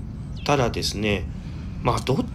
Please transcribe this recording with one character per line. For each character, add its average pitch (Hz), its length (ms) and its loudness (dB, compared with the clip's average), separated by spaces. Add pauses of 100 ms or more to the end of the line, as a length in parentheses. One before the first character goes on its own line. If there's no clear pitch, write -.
(440)
た 143 120 4
ら 120 140 4
で 87 120 -2
す - 140 0
ね、 101 280 2 (580)
ま 117 140 4
あ、 110 40 0
ど 127 140 2
っ - 100 2 (100)